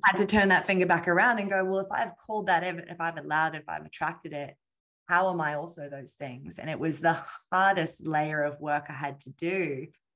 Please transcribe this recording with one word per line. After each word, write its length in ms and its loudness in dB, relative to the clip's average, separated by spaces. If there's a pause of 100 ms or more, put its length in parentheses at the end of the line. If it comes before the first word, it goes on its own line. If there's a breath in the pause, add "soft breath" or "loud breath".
I 80 8
had 60 0
to 80 4
turn 240 6
that 160 4
finger 200 4
back 220 4
around 320 4
and 100 -4
go, 140 2
"Well, 160 0
if 100 -6
I've 220 -2 (120)
called 220 -4
that 160 4
in, 180 -4
if 200 -12
I've 180 -4
allowed 360 0
it, 80 -8
if 60 -20
I've 160 -8
attracted 480 -8
it, 220 -10 (540)
how 220 4
am 100 -2
I 140 0
also 360 -8
those 220 -14
things?" 460 -12
And 120 -8
it 80 -4
was 220 -2
the 200 2 (320 loud breath)
hardest 540 2
layer 360 0
of 180 -2
work 280 -2
I 40 -14
had 280 -8
to 100 -18
do 580 -4 (280)